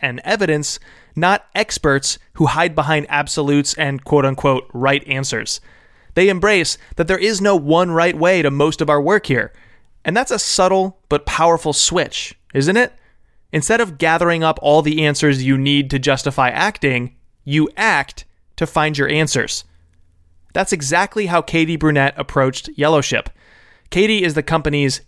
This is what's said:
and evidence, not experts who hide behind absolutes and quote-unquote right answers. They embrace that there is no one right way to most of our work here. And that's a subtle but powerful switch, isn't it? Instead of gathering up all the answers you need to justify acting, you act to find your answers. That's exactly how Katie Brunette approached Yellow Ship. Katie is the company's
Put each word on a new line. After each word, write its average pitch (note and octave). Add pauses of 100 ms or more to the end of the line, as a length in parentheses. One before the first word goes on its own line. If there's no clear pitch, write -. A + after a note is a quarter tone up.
and B2+
evidence, E3 (360)
not F3+
experts C#3+ (160)
who D#3
hide E3
behind D3+
absolutes C#3+
and C#3
quote-unquote C3+
right C3+
answers. C3 (540)
They F#3+
embrace F#3+ (160)
that E3
there F#3
is G3+
no G3+
one E3
right E3
way F3
to D3
most C#3+
of D3+
our D3+
work F#3
here. A2+ (500)
And F#3
that's C4
a A3
subtle F#3+ (100)
but D3
powerful E3
switch, - (220)
isn't C#3+
it? B3 (600)
Instead A3
of E3+
gathering E3
up D#3+
all D3+
the D#3
answers C#3+
you C3+
need C#3+
to C#3
justify C3+
acting, C3 (280)
you D3+
act F#3+ (300)
to E3
find D#3
your C#3
answers. D3+ (920)
That's F#3
exactly F3+
how E3+
Katie D#3+
Brunette D3
approached -
Yellow D3
Ship. - (640)
Katie G#3
is E3
the D3+
company's D3